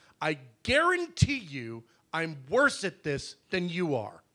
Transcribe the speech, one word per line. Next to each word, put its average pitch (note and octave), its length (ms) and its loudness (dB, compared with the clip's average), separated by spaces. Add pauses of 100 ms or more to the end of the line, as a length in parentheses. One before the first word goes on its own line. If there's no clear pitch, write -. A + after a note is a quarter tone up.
(200)
I D#3 180 -2 (240)
guarantee E4 760 2
you A#2+ 440 -10 (300)
I'm D#3+ 260 -4 (100)
worse B3 360 4
at - 180 -6
this C#3 320 -4 (160)
than F3+ 180 0
you E3 280 0
are. G#2 260 -8 (120)